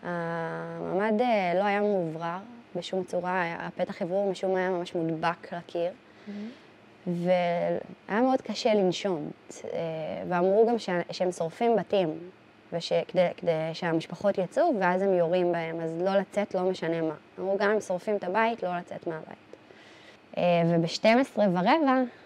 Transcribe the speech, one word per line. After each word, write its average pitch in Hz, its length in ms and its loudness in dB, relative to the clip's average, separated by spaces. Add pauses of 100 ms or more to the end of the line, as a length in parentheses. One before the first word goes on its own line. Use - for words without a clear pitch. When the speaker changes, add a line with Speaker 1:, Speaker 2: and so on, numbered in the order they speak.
Speaker 1:
הממ"ד, 170 1160 -4
אה, 208 340 2
לא 190 80 2
היה 202 180 2
מאוורר 170 560 -2 (380)
בשום 185 280 -4
צורה, 180 560 -2
הפתח 180 420 -6
אוורור 196 300 0
משום 185 220 -2
מה 190 60 0
היה 185 100 0
ממש 180 260 -4
מודבק 165 580 -2
לקיר, 175 380 -4 (360)
Speaker 2:
מהמם. 208 220 -10 (580)
Speaker 1:
והיה 175 1120 0
מאוד 262 200 2
קשה 220 320 0
לנשום. 180 580 0 (420)
אה, - 60 -4 (480)
ואמרו 190 420 4
גם 233 100 0
שה-, 180 220 -2 (100)
שהם 185 200 0
שורפים 202 440 0
בתים, 175 440 0 (540)
ושכדי, 170 540 0 (100)
כדי... 175 140 0 (220)
שהמשפחות 170 640 -2
יצאו, 269 420 2
ואז 185 220 2
הם 196 120 4
יורים 175 380 4
בהם, 165 280 -2
אז 165 220 -4
לא 190 140 2
לצאת, 202 400 0
לא 185 60 2
משנה 180 400 0
מה. 156 140 -2 (240)
אמרו, 196 180 0
"גם 202 140 2
אם 214 100 2
שורפים 196 340 -2
את 196 80 -4
הבית, 226 400 0
לא 180 140 -2
לצאת - 300 -10
מהבית." 160 300 -8 (1000)
אה, - 60 0 (220)
ובשתים 170 520 4
עשרה 247 360 2
ורבע, 262 480 4 (240)